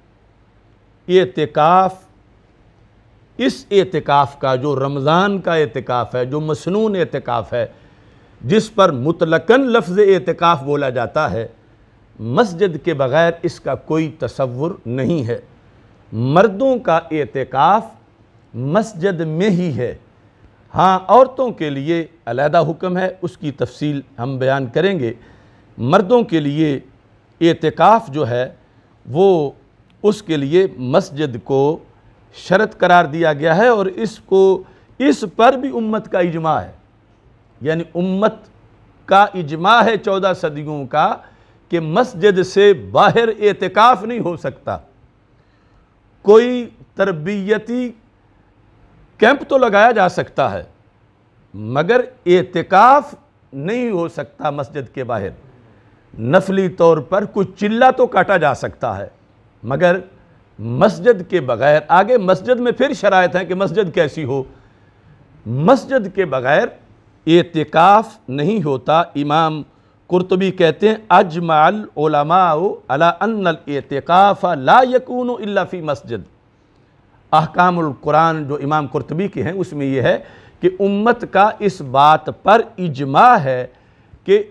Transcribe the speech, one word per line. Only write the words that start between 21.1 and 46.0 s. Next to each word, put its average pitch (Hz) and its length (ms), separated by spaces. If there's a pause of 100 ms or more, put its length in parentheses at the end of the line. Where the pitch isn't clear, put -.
के 156 180
लिए 151 400 (180)
अलहदा 143 320
हुक्म 165 380
है, 185 260
उसकी 165 280
तफसील 143 520 (140)
हम 131 220
बयान 131 300
करेंगे। 160 460 (600)
मर्दों 185 460
के 160 160
लिए 147 440 (580)
एतकाफ़ 165 720
जो 147 120
है 123 340 (480)
वो 160 500 (480)
उसके 196 340
लिए 147 420
मस्जिद 135 600
को 135 220 (760)
शर्त 196 360
करार 175 340
दिया 156 260
गया 156 200
है 220 180
और 202 160
इसको, 190 800 (340)
इस 262 240 (140)
पर 254 200
भी 269 140
उम्मत 220 360
का 196 140
इजमा 160 380
है। 87 140 (880)
यानी 160 240 (100)
उम्मत 190 480 (640)
का 196 260
इजमा 180 460
है 220 160
चौदह 190 360
सदियों 151 520
का 151 240 (640)
कि 170 80
मस्जिद 185 640
से 196 280 (200)
बाहर 202 400
एतकाफ़ 208 720
नहीं 233 140
हो 170 180
सकता। 107 420 (1500)